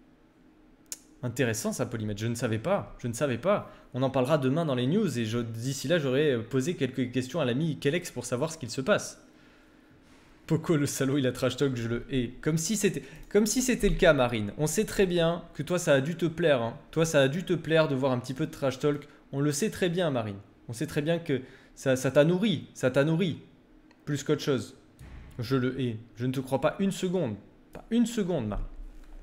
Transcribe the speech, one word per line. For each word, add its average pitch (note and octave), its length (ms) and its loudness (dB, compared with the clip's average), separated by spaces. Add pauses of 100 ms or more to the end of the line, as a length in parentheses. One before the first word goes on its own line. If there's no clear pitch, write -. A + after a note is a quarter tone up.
(1200)
Intéressant B2+ 500 -2
ça, C#3+ 120 -4
Polymètre, G#2 360 -6
je A2 60 -2
ne A#2+ 80 -2
savais A2+ 240 -2
pas, F3 400 -2
je - 80 -8
ne A#2 60 -2
savais B2+ 260 -2
pas. E3+ 320 0 (220)
On C3 100 -2
en C3+ 60 2
parlera C3 300 2
demain C#3 260 2
dans C#3+ 100 0
les B2+ 120 0
news E3 320 2
et A#2 80 0
je, A2 120 -2
d'ici A#2 480 -6
là, E3+ 120 2
j'aurais, C#3 340 2
euh, A#2 100 0
posé C3 320 -2
quelques B2 380 -2
questions B2+ 280 -2
à D3 40 2
l'ami C3+ 340 0
Kelex E3+ 320 0
pour B2 140 -8
savoir C3+ 280 -2
ce - 60 -12
qu'il A#2 120 -8
se - 100 -4
passe. E3 420 0 (1200)
Poco D#3+ 300 0
le C#3+ 100 2
salaud, C3+ 320 0
il C3 80 2
a B2 60 2
trash B2+ 240 -2
talk, C#3 200 0
je A#2 100 -4
le A#2 240 -4
hais. B2 200 0 (100)
Comme D#3 180 0
si G3+ 180 -2
c'était, - 260 0 (260)
comme G#3 180 4
si B3+ 160 0
c'était A#3+ 260 2
le E3+ 60 4
cas, E3 180 6
Marine. A#2 460 2
On D3+ 80 2
sait G#3 180 0
très - 220 2
bien E3+ 380 0 (100)
que - 80 -8
toi, F3 160 0
ça E3+ 160 4
a C3+ 60 6
dû D#3+ 160 -2
te F3 100 0
plaire, D#3+ 340 2
hein. A#2 160 -2 (140)
Toi, D#3+ 140 2
ça D#3 160 4
a C3+ 80 6
dû E3+ 160 -2
te - 80 -2
plaire D#3+ 340 4
de C#3+ 80 0
voir C3 160 2
un B2+ 80 2
petit A#2+ 160 -6
peu D#3+ 120 -2
de D#3 40 -10
trash C3 300 -2
talk. C#3+ 260 0 (240)
On C#3 80 -4
le D3 140 2
sait G#3 180 0
très - 180 0
bien, E3+ 220 0
Marine. G#2+ 280 -2 (300)
On B2 40 -10
sait D3+ 160 -4
très D3+ 140 -2
bien E3 180 0
que C3+ 220 -2 (340)
ça, C3 180 2
ça B2+ 160 0
t'a D3 140 6
nourri, F3+ 500 2
ça B2+ 160 0
t'a C#3 140 4
nourri. D#3+ 340 2 (640)
Plus C#3+ 200 -4
qu'autre D3 180 0
chose. B2 340 -2 (640)
Je A#2+ 160 -2
le B2+ 260 0
hais. A#2+ 180 -2 (180)
Je A#2+ 100 -4
ne C3 60 0
te C3+ 80 -2
crois C3 200 -2
pas - 200 2
une G3 100 2
seconde. F3 460 -2 (360)
Pas - 200 -16
une A#3 140 2
seconde, F3 420 -2
Marine. G2+ 160 -2 (580)